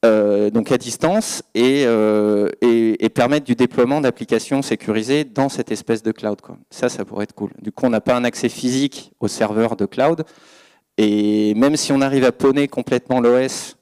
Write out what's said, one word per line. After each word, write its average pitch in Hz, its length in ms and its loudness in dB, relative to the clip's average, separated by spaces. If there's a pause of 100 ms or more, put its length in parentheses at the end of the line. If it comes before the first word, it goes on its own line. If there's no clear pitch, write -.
euh, 104 460 2
donc 110 220 -2
à 127 80 0
distance, 160 640 -4 (100)
et, 131 320 2
euh, 107 640 2 (120)
et, 113 440 2
et 110 40 2
permettre 135 360 0
du 123 80 0
déploiement 127 480 2
d'applications 123 600 -2
sécurisées 113 600 -2
dans 135 260 -2
cette - 220 -6
espèce 110 300 -4
de 110 100 -2
cloud, 107 300 -6
quoi. - 160 -20 (140)
Ça, - 180 -4
ça - 160 -8
pourrait 98 200 -8
être - 100 -20
cool. 101 160 -8 (100)
Du 107 100 -10
coup, - 140 -6
on 123 60 2
n'a 110 100 0
pas 127 140 0
un 120 80 -2
accès 120 260 -2
physique 131 680 -6
au 113 80 -4
serveur 110 480 -2
de 101 100 -4
cloud, 156 380 0 (760)
et 107 560 2
même 135 220 2
si - 160 -4
on 135 100 2
arrive 135 220 0
à 127 80 4
pawner 139 360 2
complètement 127 540 -2
l'O 120 160 4
S - 440 -4